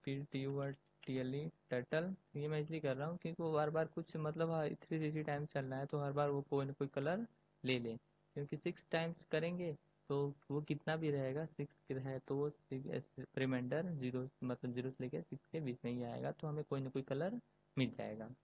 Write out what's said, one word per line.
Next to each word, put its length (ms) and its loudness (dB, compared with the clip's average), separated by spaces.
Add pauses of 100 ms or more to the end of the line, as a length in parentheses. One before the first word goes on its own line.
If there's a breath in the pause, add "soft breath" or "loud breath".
फिर 280 -2
टी 100 -2
यू 180 -2
आर 120 -2 (320)
टी 140 -2
एल 180 0
ई 120 -2 (220)
टर्टल, 460 0 (200)
ये 120 -2
मैं 140 2
इसलिए 180 -2
कर 180 2
रहा 100 0
हूँ 100 -2
क्योंकि 260 -4
वो 80 2
बार 180 4
बार 180 2
कुछ 300 -6
मतलब, 340 2
हाँ, 180 2
थ्री 300 -2
सिक्सटी 240 0
टाइम्स 260 0
चल 160 0
रहा 140 -2
है 60 0
तो 140 0
हर 140 2
बार 160 4
वो 200 2
कोई 160 4
ना 80 -4
कोई 160 0
कलर 380 0 (360)
ले 160 4
ले, 160 -2 (400)
क्योंकि 220 -4
सिक्स 340 -2
टाइम्स 400 0
करेंगे 440 0 (340)
तो 80 2 (340)
वो 100 2
कितना 340 0
भी 160 2
रहेगा, 340 2
सिक्स 360 -8 (100)
है 280 -2
तो 180 -2
वो 140 2 (880)
रिमाइंडर 540 2
ज़ीरो, 360 -2 (160)
मतलब 300 -2
ज़ीरो 160 0
से 140 -6
लेके 180 -4
सिक्स 260 -12
के 120 -4
बीच 260 -2
में 60 0
ही 120 -2
आएगा, 280 -2
तो 160 -6
हमें 160 -2
कोई 180 -2
ना 80 -2
कोई 140 -2
कलर 360 0 (380)
मिल 200 4
जाएगा। 320 -6 (140)